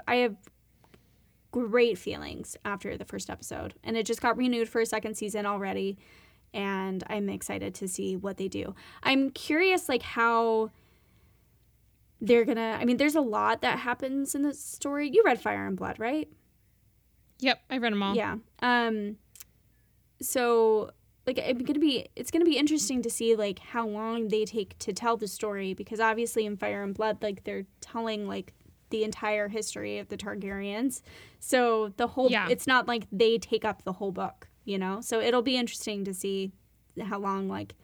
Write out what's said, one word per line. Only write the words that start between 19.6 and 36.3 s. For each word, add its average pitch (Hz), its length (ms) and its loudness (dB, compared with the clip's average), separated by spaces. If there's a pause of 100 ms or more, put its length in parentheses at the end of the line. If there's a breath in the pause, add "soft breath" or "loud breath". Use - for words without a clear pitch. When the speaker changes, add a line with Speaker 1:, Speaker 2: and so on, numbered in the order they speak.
Speaker 1:
so, 226 680 4 (340)
like, 254 180 -2
I'm 247 160 0
gonna 285 200 0
be, 285 360 2
it's - 160 -8
gonna 339 140 4
be 294 120 6
interesting 285 440 2
to 233 80 -2
see, 226 260 4
like, 202 240 0
how 233 280 -4
long 220 400 -4
they 214 180 0
take 208 340 -6
to 202 140 -6
tell 233 240 0
the 220 100 -4
story, 196 460 -4
because 202 260 -8
obviously 226 460 2
in 208 120 -6
Fire 208 260 -4
and 196 100 -4
Blood, 214 300 -2
like, 208 200 -4
they're 196 220 -6 (160)
telling, 220 460 -4
like, 196 260 -8 (380)
the 220 120 2
entire 214 440 -2
history 208 520 -6
of 208 100 -12
the 202 80 -8
Targaryens. 202 840 -4 (380 loud breath)
So 226 560 2
the 240 120 0
whole, 254 220 4
Speaker 2:
Yeah. 202 200 2
Speaker 1:
it's - 180 0
not 254 200 4
like 233 240 -2
they 226 260 6
take 220 260 -2
up 208 200 -2
the 190 100 -4
whole 196 180 -4
book, - 380 -8 (160)
you 196 120 -4
know? 190 240 -2
So 226 200 0
it'll 240 200 4
be 254 140 2
interesting 220 500 -2
to 190 80 -4
see 190 380 -4 (500)